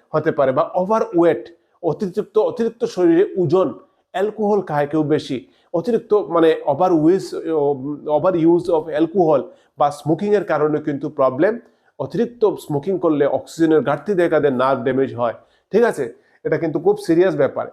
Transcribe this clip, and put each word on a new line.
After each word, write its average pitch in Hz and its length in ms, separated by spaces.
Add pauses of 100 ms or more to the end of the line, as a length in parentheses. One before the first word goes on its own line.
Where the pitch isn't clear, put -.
(120)
হতে 156 200
পারে। 135 200
বা 151 220
ওভারওয়েট, 180 760 (340)
অতিরিক্ত, 180 560
অতিরিক্ত 220 460
শরীরে 180 520
ওজন, 175 420 (340)
অ্যালকোহল 208 500
খায় 147 240
কেউ 156 160
বেশি, 139 460 (260)
অতিরিক্ত 208 400
মানে 165 520
over 160 260
use, 170 460 (680)
over 151 260 (100)
use 170 220
of 156 340
alcohol 160 420 (360)
বা 147 120
স্মোকিংয়ের 175 540
কারণে 151 360
কিন্তু 151 280
প্রবলেম। 139 500 (400)
অতিরিক্ত 214 460
স্মোকিং 170 540
করলে 151 280
অক্সিজেনের 156 560
ঘাটতি 147 320
দেখা 160 260
দেয়, 143 120
নার্ভ 127 300
ড্যামেজ 131 320
হয়, 117 200 (360)
ঠিক 214 120
আছে? 156 300 (320)
এটা 151 140
কিন্তু 160 220
খুব 196 160
সিরিয়াস 170 400
ব্যাপার। 123 360